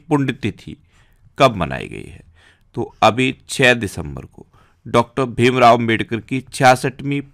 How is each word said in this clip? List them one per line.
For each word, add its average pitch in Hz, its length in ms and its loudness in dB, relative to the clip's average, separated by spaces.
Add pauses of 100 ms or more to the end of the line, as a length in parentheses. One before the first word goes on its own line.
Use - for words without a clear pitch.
पुण्यतिथि 131 720 -4 (640)
कब 131 200 4
मनाई 67 300 -6
गई 52 180 -14
है? - 180 -20 (520)
तो - 180 -8 (100)
अभी 123 320 0 (140)
छह 123 260 2
दिसंबर 78 500 -8
को - 220 -20 (380)
डॉक्टर - 400 -2
भीमराव 120 520 4
अंबेडकर 113 420 -2
की 131 240 -8
छियासठवीं 139 800 0 (120)